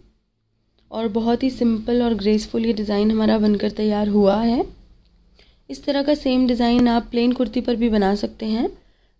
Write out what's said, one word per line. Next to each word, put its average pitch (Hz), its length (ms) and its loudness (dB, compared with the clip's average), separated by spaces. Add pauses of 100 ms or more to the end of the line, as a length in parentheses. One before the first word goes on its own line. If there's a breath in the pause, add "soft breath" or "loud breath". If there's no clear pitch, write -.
(920)
और 226 180 -4
बहुत 233 340 -2
ही 262 60 0
सिंपल 240 540 0
और 233 120 0
ग्रेसफुल 214 500 0
ये 233 80 2
डिज़ाइन 208 380 0
हमारा 220 280 2
बनकर 208 320 0
तैयार 208 380 -2
हुआ 202 280 4
है। 233 260 0 (1040 soft breath)
इस 269 160 -14
तरह 285 180 0
का 294 120 2
सेम 254 320 0
डिज़ाइन 240 420 2
आप 233 220 0
प्लेन 240 220 2
कुर्ती 247 280 -2
पर 240 140 -2
भी 226 140 0
बना 202 280 2
सकते 220 300 -8
हैं। 233 220 -2 (500 soft breath)